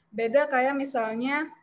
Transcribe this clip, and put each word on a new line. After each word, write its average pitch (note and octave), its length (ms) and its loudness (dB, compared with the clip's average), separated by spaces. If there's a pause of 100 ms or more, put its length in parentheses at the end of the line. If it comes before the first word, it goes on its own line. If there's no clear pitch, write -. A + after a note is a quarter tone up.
(160)
Beda A#3 320 2
kayak C4+ 320 2
misalnya C4+ 720 -2 (120)